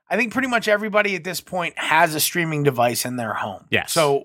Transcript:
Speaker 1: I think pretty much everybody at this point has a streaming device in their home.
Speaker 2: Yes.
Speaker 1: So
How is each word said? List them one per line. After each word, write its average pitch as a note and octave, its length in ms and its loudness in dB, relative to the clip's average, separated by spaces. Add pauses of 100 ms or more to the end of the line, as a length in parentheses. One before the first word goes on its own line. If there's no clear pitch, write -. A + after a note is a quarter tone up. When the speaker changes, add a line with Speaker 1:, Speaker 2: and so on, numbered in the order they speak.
Speaker 1:
I F3+ 60 -2
think A3 180 -2
pretty C4 140 -2
much A#3 200 0
everybody G#3 480 2
at E3 80 -8
this F3 180 -8
point F3 360 -6
has D#3+ 380 4
a D3+ 40 -2
streaming D#3+ 440 0
device B2 420 2
in B2 120 -8
their A2 160 -4
home. G2+ 360 -8
Speaker 2:
Yes. - 220 0
Speaker 1:
So C#3+ 340 2